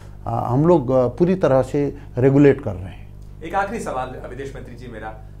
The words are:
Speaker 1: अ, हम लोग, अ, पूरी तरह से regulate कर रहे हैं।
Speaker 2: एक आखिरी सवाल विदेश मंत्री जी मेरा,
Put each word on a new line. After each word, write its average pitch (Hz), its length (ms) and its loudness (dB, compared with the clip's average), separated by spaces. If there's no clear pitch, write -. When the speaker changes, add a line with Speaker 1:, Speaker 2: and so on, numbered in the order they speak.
Speaker 1:
अ, - 20 -6
हम 120 380 2
लोग, 151 220 4
अ, 131 180 4
पूरी 175 280 2
तरह 135 260 4
से 139 360 -2
regulate 139 440 6
कर 107 120 -4
रहे 92 200 -10
हैं। - 140 -16
Speaker 2:
एक 180 120 -8
आखिरी 196 240 -2
सवाल 127 500 -8
विदेश 131 260 -12
मंत्री 120 200 -14
जी 123 120 -16
मेरा, 110 200 -12